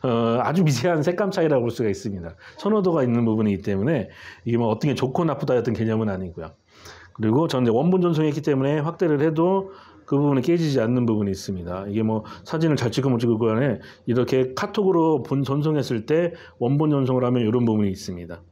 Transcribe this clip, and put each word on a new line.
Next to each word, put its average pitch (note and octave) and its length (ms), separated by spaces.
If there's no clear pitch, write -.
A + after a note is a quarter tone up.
어, A#2 380
아주 D3+ 220
미세한 D3+ 400
색감 F3+ 280
차이라고 D#3 300
볼 A#2 100
수가 A2+ 180
있습니다. F#2+ 460
선호도가 F#3+ 460
있는 A#2+ 220
부분이기 G#2+ 360
때문에 G#2+ 480
이게 A#2 120
뭐 A#2+ 120
어떤 G#2+ 200
게 B2+ 60
좋고 C#3+ 300
나쁘다, C#3 300
같은 A#2 180
개념은 A2 360
아니고요. F2 420
그리고 A#2 340
저는 B2+ 200
이제 A2+ 80
원본 F3+ 260
전송했기 D#3 400
때문에 C#3+ 380
확대를 D#3 420
해도 F3 500
그 C#3+ 120
부분이 C#3+ 240
깨지지 D3+ 400
않는 B2 240
부분이 G#2+ 240
있습니다. F#2 600
이게 G#2+ 120
뭐 A2 220
사진을 D#3+ 340
잘 B2 140
찍고 C3+ 180
못 A#2+ 100
찍고 A#2 180
간에 A2+ 420
이렇게 B2+ 480
카톡으로 F3 680
본, C#3 200
전송했을 C3+ 640
때 E3+ 260
원본 C#3+ 320
전송을 C3 360
하면 B2 180
이런 A#2 220
부분이 G#2+ 260
있습니다. F2 500